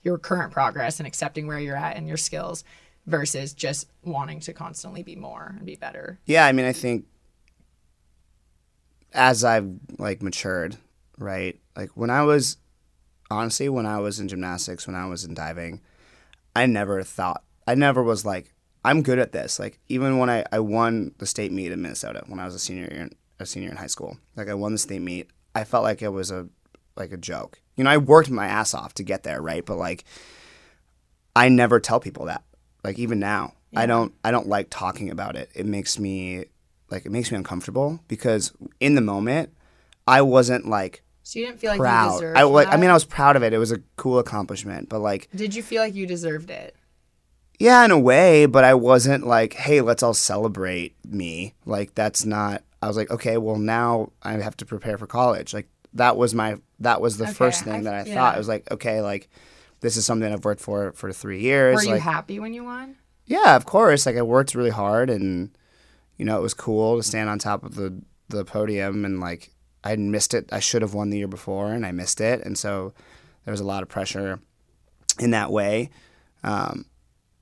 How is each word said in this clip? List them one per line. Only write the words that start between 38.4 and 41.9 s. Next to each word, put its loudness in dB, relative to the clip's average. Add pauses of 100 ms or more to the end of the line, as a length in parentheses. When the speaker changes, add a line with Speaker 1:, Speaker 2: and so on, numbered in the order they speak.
Speaker 2:
in 4
the 4
moment, -2 (540)
I 8
wasn't, 4
like, -4 (200)
Speaker 1:
So -12
you -6
didn't -12
feel -2
like 0
Speaker 2:
proud. 4